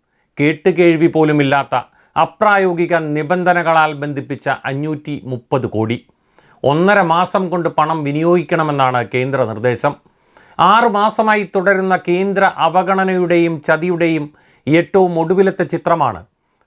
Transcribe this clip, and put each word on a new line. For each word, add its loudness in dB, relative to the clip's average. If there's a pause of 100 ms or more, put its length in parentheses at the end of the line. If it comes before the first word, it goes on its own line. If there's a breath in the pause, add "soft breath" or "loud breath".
(380)
കേട്ടുകേഴ്വി 2
പോലുമില്ലാത്ത 0 (500 soft breath)
അപ്രായോഗിക 0 (220)
നിബന്ധനകളാൽ 0 (100)
ബന്ധിപ്പിച്ച -8 (220)
അഞ്ഞൂറ്റി -8 (180)
മുപ്പത് -4
കോടി. -2 (760 soft breath)
ഒന്നര 2 (140)
മാസം 0 (100)
കൊണ്ട് -2
പണം 0 (100)
വിനിയോഗിക്കണമെന്നാണ് 0 (140)
കേന്ദ്ര -2 (100)
നിർദ്ദേശം. -2 (800 soft breath)
ആറ് 4
മാസമായി 0 (100)
തുടരുന്ന 0 (140)
കേന്ദ്ര 0 (220)
അവഗണനയുടെയും 0 (120)
ചതിയുടെയും -2 (420 soft breath)
ഏറ്റവും 2 (100)
ഒടുവിലത്തെ 0
ചിത്രമാണ് -2 (460)